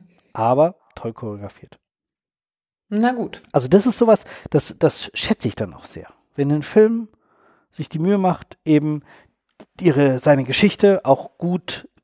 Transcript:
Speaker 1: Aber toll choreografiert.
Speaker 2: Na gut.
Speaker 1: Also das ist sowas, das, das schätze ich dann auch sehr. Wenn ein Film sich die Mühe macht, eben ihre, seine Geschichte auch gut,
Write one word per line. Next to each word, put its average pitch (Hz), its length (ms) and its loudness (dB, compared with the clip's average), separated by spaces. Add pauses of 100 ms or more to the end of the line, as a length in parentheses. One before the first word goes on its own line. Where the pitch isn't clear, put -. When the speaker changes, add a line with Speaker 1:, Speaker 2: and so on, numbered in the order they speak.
(340)
Speaker 1:
Aber 135 400 0 (200)
toll 113 200 -12
choreografiert. 104 640 -16 (1120)
Speaker 2:
Na 226 220 2
gut. 226 300 -10 (100)
Speaker 1:
Also 127 160 0
das 196 180 4
ist 233 120 0
sowas, 226 260 4 (260)
das, - 280 -2
das - 360 -2
schätze - 340 -4
ich - 80 -6
dann 95 180 -8
auch - 100 -20
sehr. - 240 -20 (280)
Wenn 143 160 0
ein 151 100 0
Film 220 460 2 (600)
sich - 180 -12
die 160 100 -8
Mühe 190 200 0
macht, 180 460 -4
eben 151 380 0 (800)
ihre, 139 400 2
seine 139 240 2
Geschichte 196 600 2
auch - 340 0
gut, - 500 -6 (160)